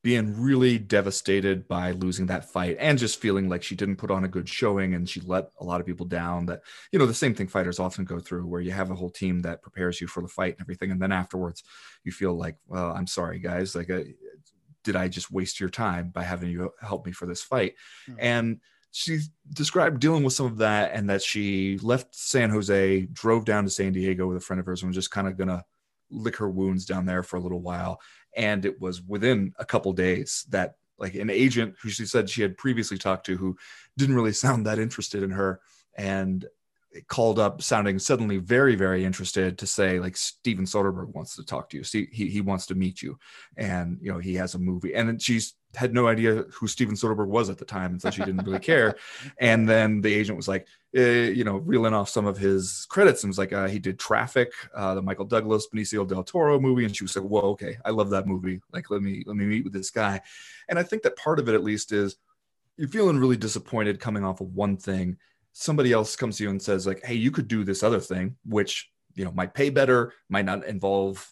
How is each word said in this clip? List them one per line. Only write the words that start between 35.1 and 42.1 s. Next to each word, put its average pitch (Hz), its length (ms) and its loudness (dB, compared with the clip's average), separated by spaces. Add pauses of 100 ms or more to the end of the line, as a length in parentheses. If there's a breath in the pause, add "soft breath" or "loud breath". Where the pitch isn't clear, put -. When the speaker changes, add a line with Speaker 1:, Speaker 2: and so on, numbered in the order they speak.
Speaker 1:
in 98 80 -2
her, 95 300 -2 (360 soft breath)
and 95 500 -2 (460)
it - 140 -20
called 113 320 2
up 104 240 2
sounding 101 380 2
suddenly 104 380 0
very, 120 360 4
very 92 300 2
interested 92 540 -2
to 98 80 -8
say, 92 340 2
like, 92 160 -6
"Steven - 480 -4
Soderbergh 95 500 -2
wants - 220 -12
to 78 80 -16
talk - 260 -8
to 78 60 -12
you. 69 80 -10
See, 104 260 -4